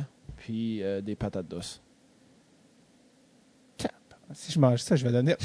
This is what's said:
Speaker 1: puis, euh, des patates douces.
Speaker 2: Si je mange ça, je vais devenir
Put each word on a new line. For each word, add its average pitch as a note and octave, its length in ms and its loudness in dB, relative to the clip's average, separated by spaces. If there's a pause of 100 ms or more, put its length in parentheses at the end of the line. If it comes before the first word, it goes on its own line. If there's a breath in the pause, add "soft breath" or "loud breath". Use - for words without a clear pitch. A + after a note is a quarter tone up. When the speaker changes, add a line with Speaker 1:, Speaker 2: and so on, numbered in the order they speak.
(380)
Speaker 1:
puis, A2+ 440 -4
euh, G2 200 -2
des G#2 140 -6
patates G2 320 -4
douces. E2+ 340 -10 (2500)
Speaker 2:
Si - 200 -12
je E3 80 2
mange B2 200 6
ça, - 140 2
je B2+ 100 2
vais A#2+ 60 4
devenir B2 340 4